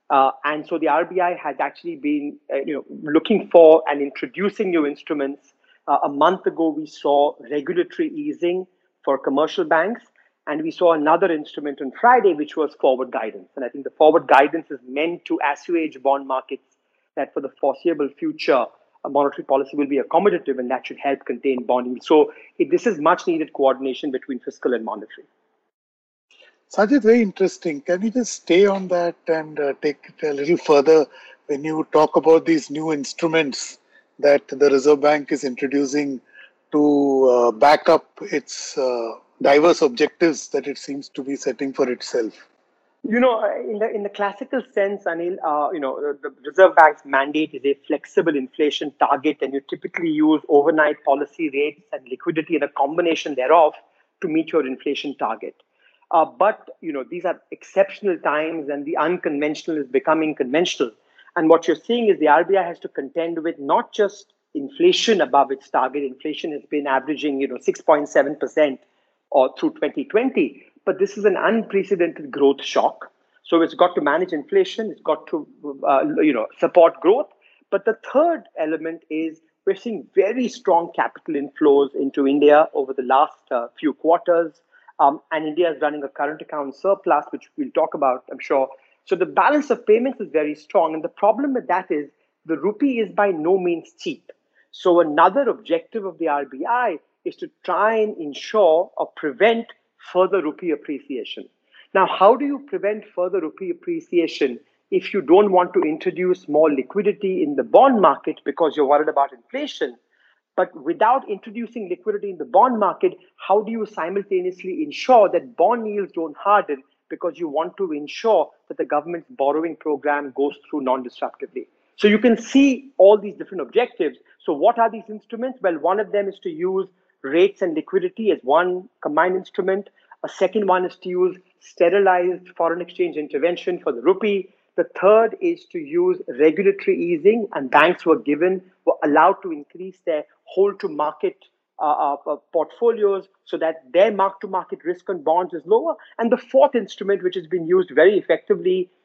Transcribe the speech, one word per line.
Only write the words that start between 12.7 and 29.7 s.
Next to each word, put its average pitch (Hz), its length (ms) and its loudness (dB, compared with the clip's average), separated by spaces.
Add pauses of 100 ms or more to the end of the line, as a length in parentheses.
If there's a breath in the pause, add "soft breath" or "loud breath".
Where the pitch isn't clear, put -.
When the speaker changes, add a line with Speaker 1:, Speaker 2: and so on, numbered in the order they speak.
Speaker 1:
forward 127 320 0
guidance. 107 460 -8
And 135 80 -8
I 120 60 -8
think 139 140 -14
the 131 60 -12
forward 156 360 4
guidance 151 440 4
is 139 160 -12
meant 156 400 -6
to 170 120 -4 (120)
assuage 147 520 -6
bond 139 240 0
markets 131 500 -8 (400)
that 139 160 -6
for 160 80 -8
the 139 80 -6 (100)
foreseeable 147 600 -2
future, 151 480 -2 (380)
a - 40 -8
monetary 143 360 -2
policy 139 340 -2
will 143 80 0
be 139 120 -2
accommodative, 160 600 0
and 123 120 -6
that 127 160 -6
should 127 120 -16
help 139 260 -4
contain 123 400 -4
bond 123 220 0
yields. 123 200 -10
So 151 260 4 (260 loud breath)
it, 147 120 -2
this 170 160 0
is 196 120 0
much 165 280 0
needed 160 280 -4
coordination 135 560 -2
between 127 300 -8
fiscal - 340 -6
and 113 100 -4
monetary. 107 420 -14 (1400 soft breath)
Speaker 2:
Sajid, 220 320 2
very 233 200 6
interesting. 180 580 -2
Can 180 220 -4
we 220 80 -2
just 233 240 -4
stay 185 320 2
on 196 220 -2
that 175 280 -2 (100)
and, 156 320 -4
uh, 143 220 -2